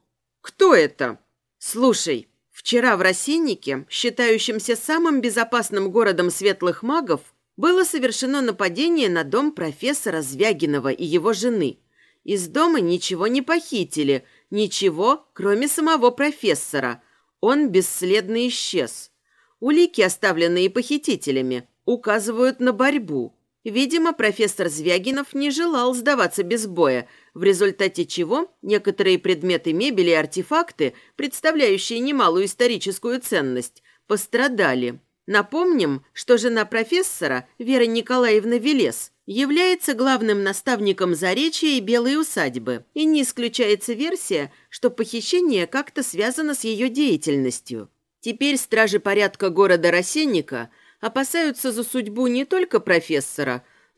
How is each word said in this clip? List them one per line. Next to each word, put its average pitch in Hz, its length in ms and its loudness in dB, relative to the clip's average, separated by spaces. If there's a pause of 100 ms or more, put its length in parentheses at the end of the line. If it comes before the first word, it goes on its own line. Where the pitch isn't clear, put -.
(400)
«Кто 370 340 4
это?» 143 440 2 (400)
Слушай, 208 680 0 (220)
вчера 240 460 0
в 180 60 0
Росиннике, 185 840 -2
считающемся 233 880 0
самым 311 460 0
безопасным 226 680 -2
городом 180 400 0
светлых 185 520 -2
магов, 233 380 -2 (360)
было 359 280 2
совершено 262 560 -2
нападение 226 680 0
на 170 160 0
дом 247 280 0
профессора 175 680 -4
Звягинова 143 640 0
и 135 160 -4
его 170 280 0
жены. 196 460 -2 (460)
Из 190 240 -4
дома 302 320 2
ничего 180 460 -2
не 254 160 0
похитили, 180 800 -2 (260)
ничего, 202 840 0
кроме 208 340 0
самого 302 420 2
профессора. 160 920 -2 (380)
Он 277 280 2
бесследно 190 800 0
исчез. - 640 -6 (480)
Улики, 311 400 2
оставленные 180 720 2
похитителями, 143 960 -2 (160)
указывают 233 760 0
на 247 140 0
борьбу. 202 640 -2 (300)
Видимо, 277 480 0
профессор 208 560 0
Звягинов 180 640 -2
не 285 160 -2
желал 269 440 0
сдаваться 240 480 0
без 214 240 -2
боя, 147 400 2 (260)
в 165 120 -6
результате 190 640 2
чего 214 440 -2 (100)
некоторые 196 580 0
предметы 175 540 -2
мебели 190 380 2
и 165 40 6
артефакты, 160 800 -2 (200)
представляющие 269 840 0
немалую 208 460 2
историческую 233 760 -2
ценность, 135 600 -4 (260)
пострадали. 202 920 0 (300)
Напомним, 208 840 0
что - 240 2
жена 226 280 2
профессора, 220 800 -2 (140)
Вера 247 260 2
Николаевна 226 680 2
Велес, 233 560 0 (140)
является 294 680 0
главным 226 480 2
наставником 196 720 0
Заречья 220 540 0
и 277 120 2
Белой 240 400 0
усадьбы, 127 640 -4 (100)
и 302 100 -2
не 311 180 4
исключается 233 720 -2
версия, 214 600 -4 (160)
что - 220 -2
похищение 233 800 -2
как-то 285 340 -6
связано 254 540 -2
с - 80 -8
её 220 240 -2
деятельностью. 143 1000 -2 (320)
Теперь 269 360 -2
стражи 220 420 2
порядка 202 520 0
города 175 420 4
Росинника 180 800 -2 (320)
опасаются 262 680 -2
за 220 100 -4
судьбу 233 460 -2
не 254 180 0
только 359 340 0
профессора, 147 840 -2 (340)